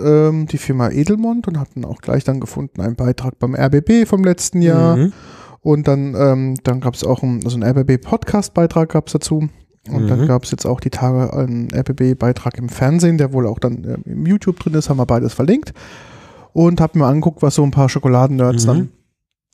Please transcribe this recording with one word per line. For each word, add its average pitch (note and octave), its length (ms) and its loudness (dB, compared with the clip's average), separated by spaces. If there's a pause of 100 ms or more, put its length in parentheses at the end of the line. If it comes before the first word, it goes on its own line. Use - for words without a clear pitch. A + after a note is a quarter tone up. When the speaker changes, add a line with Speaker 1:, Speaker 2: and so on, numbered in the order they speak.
Speaker 1:
ähm, D#3 420 4
die D3+ 120 -6
Firma B2+ 320 -2
Edelmond A3 580 -2
und E3 100 -4
hab C#3 160 -8
dann B2 120 -10
auch D#2 160 -12
gleich B2+ 240 -2
dann C3+ 160 -2
gefunden, - 400 -10
einen A#2 160 -4
Beitrag B2+ 420 -4
beim B2+ 160 -4
R C3+ 140 0
B C#3+ 100 4
B A3 260 4
vom F#3+ 200 2
letzten F3 360 0
Jahr. E3 360 4
Speaker 2:
Mhm. E3+ 160 2 (480)
Speaker 1:
Und D3+ 260 2
dann, C#3 300 0
ähm, C3 460 2
dann B2+ 180 0
gab's B2 240 -4
auch B2+ 180 0
ein, B2 220 -2
also A#2+ 120 -2
ein A#2 40 -4
R-B-B-Podcast-Beitrag D#3+ 1300 0
gab's - 240 -2
dazu. D#3 340 -2 (420)
Und A2 140 -2
Speaker 2:
Mhm. G#2+ 40 0
Speaker 1:
dann A2+ 200 2
gab's B2 240 0
jetzt - 140 -4
auch A#2+ 160 -2
die C3+ 80 -6
Tage B2+ 440 0
einen A#2+ 380 -4
R-B-B-Beitrag B2+ 840 -2
im B2 100 -8
Fernsehen, E3 500 2
der C#3 140 0
wohl B2+ 160 0
auch A2 120 -4
dann, A#2+ 260 -4
ähm, B2 200 -8
im D3+ 200 -6
YouTube F#3+ 340 0
drin D#3+ 140 -4
ist, D#3 160 -2
haben C#3 80 0
wir B2+ 80 0
beides A#2+ 280 0
verlinkt. G3+ 400 0 (800)
Und E3+ 300 2
hab D#3+ 140 0
mir D3+ 100 4
angeguckt, D3+ 360 0
was C#3+ 140 2
so D3+ 80 2
ein C#3 80 2
paar C#3 180 2
Schokoladennerds B2+ 720 2
Speaker 2:
Mhm. A2+ 40 2
Speaker 1:
dann D#3+ 220 2 (640)